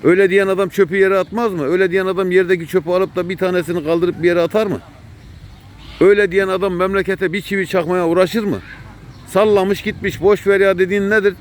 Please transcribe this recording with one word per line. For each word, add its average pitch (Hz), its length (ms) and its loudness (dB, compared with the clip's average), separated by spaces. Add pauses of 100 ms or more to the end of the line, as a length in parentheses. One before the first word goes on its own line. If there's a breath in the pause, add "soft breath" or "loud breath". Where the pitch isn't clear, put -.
Öyle 185 260 4
diyen 196 180 2
adam 190 200 0
çöpü 190 280 0
yere 190 220 2
atmaz 208 340 -2
mı? 160 120 -4
Öyle 180 260 0
diyen 185 160 -2
adam 185 240 -2
yerdeki 180 360 2
çöpü 170 240 -2
alıp 180 260 -2
da 175 120 -4
bir 185 80 -6
tanesini 175 480 -2
kaldırıp 170 380 -2
bir 170 60 4
yere 175 120 2
atar 202 260 0
mı? 139 140 -4 (1200)
Öyle 196 320 4
diyen 190 160 0
adam 190 260 -2
memlekete 185 580 -2
bir 196 80 -4
çivi 190 260 -4
çakmaya 180 420 0
uğraşır 185 360 2
mı? 139 140 -2 (680)
Sallamış 202 560 2
gitmiş, 202 400 -6
"Boş 196 240 2
ver 196 140 2
ya." 196 180 2
dediğin 196 320 0
nedir? 202 300 2